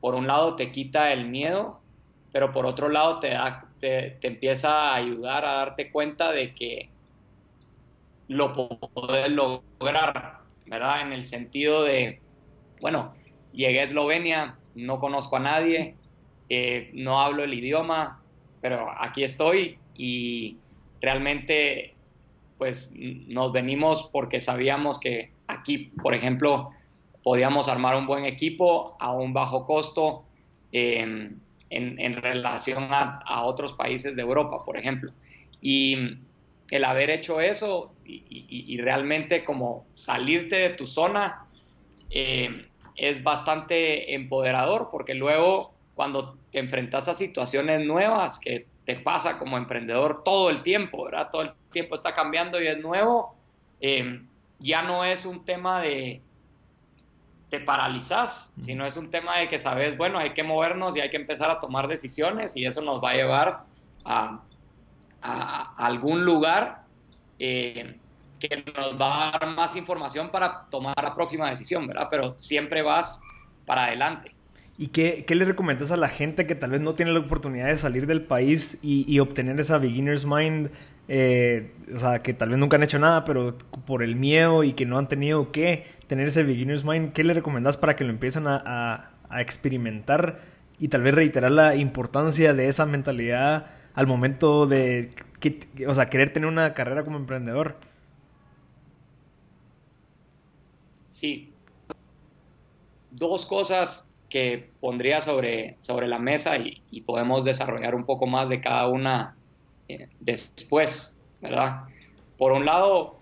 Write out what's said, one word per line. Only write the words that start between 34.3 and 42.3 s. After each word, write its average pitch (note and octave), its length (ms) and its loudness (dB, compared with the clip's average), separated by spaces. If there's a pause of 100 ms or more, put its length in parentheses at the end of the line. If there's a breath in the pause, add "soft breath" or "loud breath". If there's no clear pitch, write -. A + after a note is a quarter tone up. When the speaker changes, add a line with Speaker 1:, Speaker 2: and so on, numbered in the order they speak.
Speaker 1:
por - 140 -8
ejemplo. C3 320 -6 (500 soft breath)
Y C3+ 560 0 (540)
el C#3 140 0
haber C3 260 2
hecho D#3 300 -2
eso G3 540 -2 (120)
y, - 240 -18
y, - 440 -14
y A#2+ 60 -8
realmente D3 640 0
como B2 480 -4
salirte D#3 640 -2
de F#3 140 4
tu D3 160 -10
zona, F#3+ 580 -2 (640 soft breath)
em, B2+ 560 -4 (320)